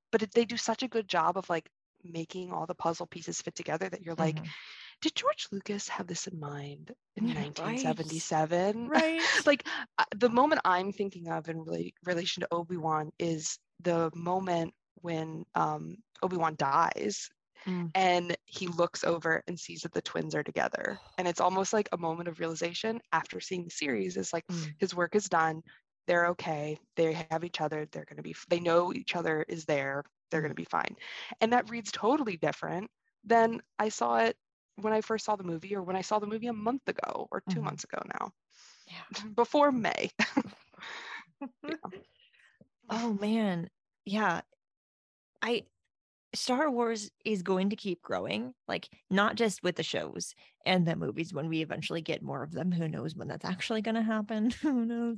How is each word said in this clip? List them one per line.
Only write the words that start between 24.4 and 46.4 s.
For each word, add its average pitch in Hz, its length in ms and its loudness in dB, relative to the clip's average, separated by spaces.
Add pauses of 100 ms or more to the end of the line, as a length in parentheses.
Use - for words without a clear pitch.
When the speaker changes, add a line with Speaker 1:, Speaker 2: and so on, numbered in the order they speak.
Speaker 2:
Mm. 156 320 -6
Speaker 1:
his 185 160 0
work 175 200 0
is 208 140 2
done. 160 340 2 (440)
They're 175 220 4
okay. 151 500 -4 (180)
They 160 160 4 (180)
have 160 140 -2
each 170 160 -6
other. 151 260 -2
They're 156 200 -12
gonna 147 160 -14
be 160 100 -10
f-, - 160 -14
they 175 120 4
know 175 340 6
each - 220 -4
other 160 320 0
is 165 180 -6
there. 139 380 0 (260)
They're 165 100 2
Speaker 2:
Mm. 156 40 0
Speaker 1:
gonna 147 100 -4
be 165 100 -6
fine. - 320 -2 (440)
And 226 120 4
that 240 180 4
reads 233 220 -8
totally 226 460 2
different 160 520 -2 (340)
than 226 360 6 (180)
I 214 120 2
saw 233 280 2
it 226 200 4 (380)
when 214 180 0
I 220 80 4
first 220 240 -2
saw 214 100 2
the 190 80 -10
movie 180 300 -4
or 190 80 -2
when 185 140 -2
I 185 60 -2
saw 214 160 0
the 208 80 0
movie 220 220 -4
a 240 60 -2
month 226 340 -2
ago - 420 -4
or - 180 -4
two 170 120 0
Speaker 2:
Mm-hmm. 147 40 -2
Speaker 1:
months - 200 -6
ago - 160 -6 (180)
now. - 140 -8 (540)
Speaker 2:
Yeah. - 240 -16
Speaker 1:
<laughs> 208 240 -10
Before 285 380 6
May. - 460 0
<laughs> - 320 0 (920)
Speaker 2:
<laughs> 262 220 -12
Speaker 1:
Yeah. 311 140 -6 (1120)
Speaker 2:
Oh, 226 260 0
man. 202 560 2 (340)
Yeah. 196 360 2 (1040)
I, 233 220 0 (680)
Star 277 360 2